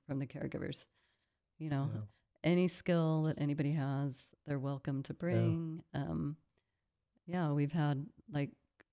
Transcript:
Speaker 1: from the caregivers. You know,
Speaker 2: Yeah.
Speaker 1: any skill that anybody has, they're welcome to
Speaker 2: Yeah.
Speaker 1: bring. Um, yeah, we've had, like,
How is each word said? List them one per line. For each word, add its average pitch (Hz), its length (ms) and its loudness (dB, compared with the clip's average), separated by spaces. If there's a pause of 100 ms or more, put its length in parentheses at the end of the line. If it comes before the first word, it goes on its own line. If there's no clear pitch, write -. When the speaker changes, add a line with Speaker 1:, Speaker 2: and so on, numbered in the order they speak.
Speaker 1:
from 139 140 -4
the 139 80 -2
caregivers. - 560 -6 (760)
You 156 100 -8
know, 139 240 0
Speaker 2:
Yeah. 110 80 -4 (440)
Speaker 1:
any 175 240 6
skill 160 560 2
that 156 160 0
anybody 143 320 2
has, 139 560 -2 (180)
they're 143 140 -2
welcome 139 420 -2
to - 120 -8
Speaker 2:
Yeah. - 40 -12
Speaker 1:
bring. 160 640 2 (120)
Um, 147 420 -2 (920)
yeah, 170 240 0
we've 143 220 2
had, 147 340 2 (240)
like, 143 220 -2 (400)